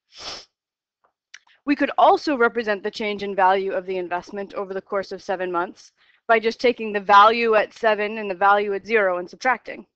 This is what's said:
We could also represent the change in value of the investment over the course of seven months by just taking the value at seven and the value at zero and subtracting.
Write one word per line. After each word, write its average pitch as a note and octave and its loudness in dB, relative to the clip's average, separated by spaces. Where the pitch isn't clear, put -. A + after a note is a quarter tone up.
We C#4+ -2
could C#4+ -2
also D#4 4
represent G#3+ -2
the G#3 -6
change G#3 -6
in G3+ -8
value F#3+ 2
of F3+ -6
the F#3+ -6
investment F3+ -8
over F#3+ -8
the F#3+ -8
course G3 -8
of F#3 -12
seven F#3 -6
months F3 -6
by A3+ 2
just A3+ -4
taking A#3 -2
the G#3 -4
value G#3+ 6
at G3+ 0
seven G#3+ -2
and G#3 -6
the F#3+ -4
value G3+ 2
at F#3+ -8
zero G3 0
and F3 -10
subtracting. - -6